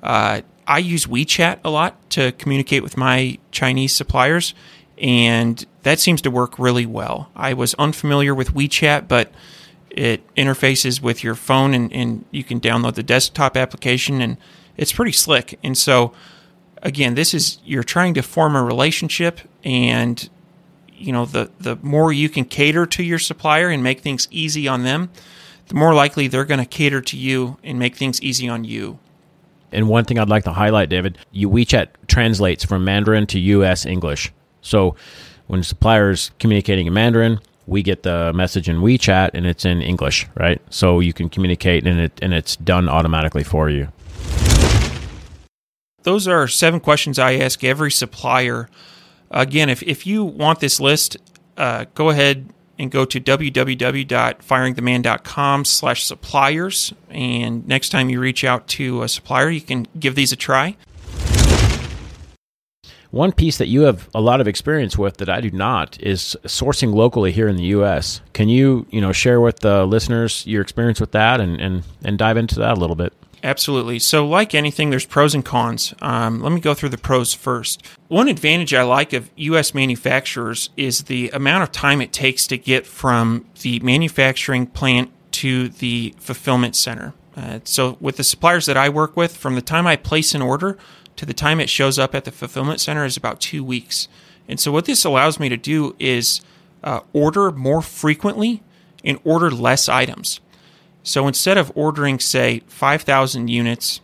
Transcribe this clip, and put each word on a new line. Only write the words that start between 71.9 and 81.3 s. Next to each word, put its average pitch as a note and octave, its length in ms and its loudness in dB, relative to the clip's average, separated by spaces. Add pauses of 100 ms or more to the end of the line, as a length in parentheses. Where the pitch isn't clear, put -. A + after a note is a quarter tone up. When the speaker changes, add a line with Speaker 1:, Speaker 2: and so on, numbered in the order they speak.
Speaker 2:
and G2+ 140 -2
dive A2 200 2
into A#2 180 -2
that A2 200 0
a F#2+ 40 -2
little E2+ 160 -2
bit? F2 180 -4 (300)
Speaker 1:
Absolutely. B2 560 -4
So D3+ 260 2
like F#3 300 0
anything, D3 340 0
there's B2+ 160 -2
pros D3 300 2
and C3 80 0
cons. - 580 -2
Um, A#2 380 -2
let D3+ 140 -2
me E3+ 80 -2
go D3+ 120 0
through C#3+ 160 -4
the B2 80 -8
pros B2+ 360 0
first. - 520 -6 (220)
One A3+ 220 4
advantage D#3+ 440 0
I B2+ 100 4
like C#3 280 2
of A#2+ 240 -6
U D#3+ 220 0
S D3+ 180 0
manufacturers B2+ 1040 -2
is C3 260 -4
the B2 280 -4